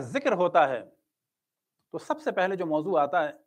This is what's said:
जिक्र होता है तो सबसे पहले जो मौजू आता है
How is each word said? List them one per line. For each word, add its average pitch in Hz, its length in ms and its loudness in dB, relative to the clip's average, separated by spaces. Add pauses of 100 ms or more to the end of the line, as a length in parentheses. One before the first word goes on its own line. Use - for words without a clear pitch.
जिक्र 240 280 -2
होता 170 320 4
है 120 140 -4 (1120)
तो 170 60 -10
सबसे 302 320 -4
पहले 190 240 0
जो 180 120 -4
मौजू 156 300 -2
आता 147 240 2
है 151 240 -4